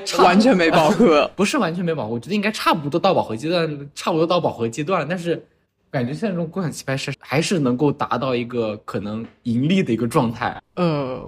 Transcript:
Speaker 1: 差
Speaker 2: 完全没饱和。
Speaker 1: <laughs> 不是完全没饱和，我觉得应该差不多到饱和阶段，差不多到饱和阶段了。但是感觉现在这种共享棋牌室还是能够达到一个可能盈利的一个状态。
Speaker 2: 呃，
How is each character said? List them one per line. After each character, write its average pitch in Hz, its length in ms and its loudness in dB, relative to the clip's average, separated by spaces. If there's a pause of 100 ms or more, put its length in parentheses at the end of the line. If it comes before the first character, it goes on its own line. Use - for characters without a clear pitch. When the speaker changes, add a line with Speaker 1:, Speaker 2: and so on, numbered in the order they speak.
Speaker 1:
差 - 180 2
Speaker 2:
完 180 160 6
全 220 180 6
没 165 140 4
饱 165 180 6
和。 165 440 6
Speaker 1:
<laughs> - 40 -20
不 196 80 0
是 302 140 0
完 170 160 0
全 180 100 -4
没 160 80 0
饱 123 140 -6
和， 113 80 -4
我 120 40 -4
觉 143 100 -12
得 202 60 -2
应 208 60 0
该 214 100 0
差 320 220 0
不 143 160 -4
多 165 100 0
到 180 140 4
饱 120 80 2
和 107 140 -4
阶 131 120 -6
段， 156 460 -2
差 - 180 -4
不 165 60 2
多 165 80 4
到 175 160 2
饱 143 100 0
和 117 160 -4
阶 131 160 -6
段 175 180 -2
了。 139 60 -6
但 180 120 -4
是 165 240 -4 (480)
感 127 140 -2
觉 135 80 -4
现 156 80 -10
在 220 80 -2
这 180 60 -4
种 170 120 -4
共 185 160 -6
享 135 80 -4
棋 - 140 -12
牌 135 100 -4
室 135 240 -6
还 143 220 -2
是 165 180 0
能 127 160 2
够 143 160 2
达 120 260 -2
到 131 160 -2
一 120 120 -2
个 113 400 -4
可 113 140 -6
能 107 260 -8 (180)
盈 123 240 0
利 190 160 2
的 127 80 -2
一 107 60 2
个 120 100 -2
状 156 240 0
态。 95 300 -6 (140)
Speaker 2:
呃， 143 520 -2